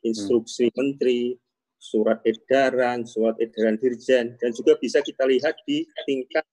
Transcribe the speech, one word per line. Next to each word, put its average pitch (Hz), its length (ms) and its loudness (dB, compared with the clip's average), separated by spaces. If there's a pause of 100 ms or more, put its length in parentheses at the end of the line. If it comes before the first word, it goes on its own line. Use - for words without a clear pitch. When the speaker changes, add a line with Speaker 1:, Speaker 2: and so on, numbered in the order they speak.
Speaker 1:
instruksi 113 640 0
Speaker 2:
Hmm. - 80 -4
Speaker 1:
menteri, 127 560 -2 (400)
surat 110 480 -2
edaran, 127 880 0
surat 110 320 0
edaran 110 400 -2
dirjen, 120 560 0
dan 120 160 -4
juga 151 240 4
bisa 139 240 0
kita 139 240 -4
lihat 135 400 0
di 147 240 -4 (160)
tingkat 139 480 -4